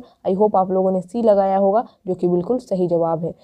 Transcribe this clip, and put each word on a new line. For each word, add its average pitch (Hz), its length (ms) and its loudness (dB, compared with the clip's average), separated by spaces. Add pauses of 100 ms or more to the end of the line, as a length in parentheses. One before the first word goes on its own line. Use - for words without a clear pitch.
(260)
I 190 80 0
hope 214 220 0
आप 190 160 2
लोगों 190 200 2
ने 185 100 -2
सी 208 200 -8
लगाया 196 360 2
होगा, 196 260 2 (240)
जो 180 80 -4
कि 180 120 -2
बिल्कुल 175 320 0
सही 180 280 -2
जवाब 165 380 -2
है। 160 80 -8 (100)